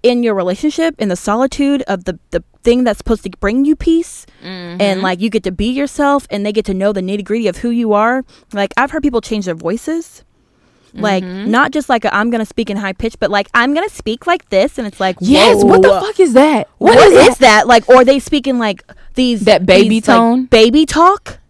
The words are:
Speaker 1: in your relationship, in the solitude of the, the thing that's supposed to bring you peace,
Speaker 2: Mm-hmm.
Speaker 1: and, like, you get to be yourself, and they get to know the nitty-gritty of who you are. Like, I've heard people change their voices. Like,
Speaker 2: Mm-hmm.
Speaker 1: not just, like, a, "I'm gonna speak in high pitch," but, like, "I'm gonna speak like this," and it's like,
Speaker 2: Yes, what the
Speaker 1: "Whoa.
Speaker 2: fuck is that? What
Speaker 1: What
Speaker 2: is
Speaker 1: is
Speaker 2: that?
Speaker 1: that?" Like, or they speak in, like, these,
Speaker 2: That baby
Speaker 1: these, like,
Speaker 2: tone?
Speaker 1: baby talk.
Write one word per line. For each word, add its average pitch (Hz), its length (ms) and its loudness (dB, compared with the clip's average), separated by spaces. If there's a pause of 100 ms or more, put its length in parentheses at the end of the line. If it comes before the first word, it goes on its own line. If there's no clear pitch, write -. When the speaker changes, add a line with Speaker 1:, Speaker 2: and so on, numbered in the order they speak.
Speaker 1:
in 240 220 0
your 220 100 -2
relationship, 247 640 -4
in 208 120 -4
the 180 80 -4
solitude 269 720 -2
of 185 180 -6
the, 175 120 -8 (140)
the 170 100 -4 (220)
thing 240 220 2
that's 214 140 -2
supposed - 240 -4
to 196 60 -10 (120)
bring 240 240 -2
you 302 100 0
peace, - 500 -4 (160)
Speaker 2:
Mm-hmm. 180 400 -14
Speaker 1:
and, 196 200 -2
like, 185 180 -4
you 220 100 -2
get 214 140 -4
to 190 80 -6
be 202 180 -6
yourself, 277 600 -2
and 202 160 -6
they 208 80 -6
get 214 120 -2
to 196 80 -6
know 196 200 -2
the 196 80 -6
nitty-gritty 202 460 -6
of 180 100 -4
who 240 120 -6
you 233 220 -2
are. 233 320 0 (300)
Like, 202 240 -6
I've 269 140 -2
heard 302 120 -6
people 247 160 -2
change 214 260 -6
their 175 100 -6
voices. 226 680 -8 (720)
Like, 196 300 -4
Speaker 2:
Mm-hmm. 196 280 -8
Speaker 1:
not 269 200 0
just, 302 160 -6
like, 233 180 -2
a, 190 100 -2
"I'm 220 160 -2
gonna 220 160 -4
speak - 240 -6
in 196 60 -6
high 196 160 -8
pitch," 226 260 -8
but, - 100 -2
like, 202 240 -2
"I'm 254 220 0
gonna 381 140 -4
speak - 360 -10
like 359 240 -4
this," 202 300 -2
and 220 80 -8
it's - 120 -16
like, 190 200 -4
Speaker 2:
Yes, 294 440 4
what 381 200 4
the - 60 6
Speaker 1:
"Whoa. 370 120 2
Speaker 2:
fuck 415 180 -6
is 311 140 2
that? 262 340 4 (120)
What 453 160 4
Speaker 1:
What 440 160 6
Speaker 2:
is - 20 4
Speaker 1:
is 349 240 6
Speaker 2:
that? - 20 -20
Speaker 1:
that?" 226 280 4
Like, 233 220 4
or 254 140 8
they 269 160 4
speak 277 280 -4
in, 247 100 -2
like, 214 260 -6 (300)
these, 240 280 -2
Speaker 2:
That 196 260 2
baby 196 220 4
Speaker 1:
these, 220 180 0
like, 247 100 4
Speaker 2:
tone? 240 280 2
Speaker 1:
baby 240 420 4
talk. 349 500 0 (120)